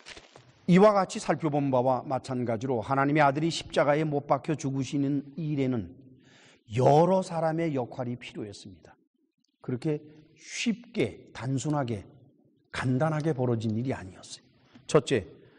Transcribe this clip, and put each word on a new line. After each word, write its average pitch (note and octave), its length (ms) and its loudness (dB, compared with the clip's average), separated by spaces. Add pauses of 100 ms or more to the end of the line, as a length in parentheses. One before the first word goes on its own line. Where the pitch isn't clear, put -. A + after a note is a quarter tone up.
(680)
이와 F#3+ 260 8
같이 G3 260 0
살펴본 D3 520 0
바와 B2+ 340 2
마찬가지로, B2 760 -2
하나님의 C#3 420 2
아들이 D3 260 2
십자가에 D#3 540 0
못 C#3+ 240 -2
박혀 D3+ 260 0
죽으시는 C#3 840 -2
일에는 C3+ 600 -2 (800)
여러 D#3 460 6
사람의 E3 520 -2
역할이 B2 440 -6
필요했습니다. G#2 800 -14 (680)
그렇게 D3+ 400 -4 (340)
쉽게, - 1000 -6
단순하게, C3 720 -4 (640)
간단하게 D3 640 0
벌어진 A#2+ 440 0
일이 B2+ 160 -2
아니었어요. - 500 -16 (440)
첫째, C3+ 380 0 (340)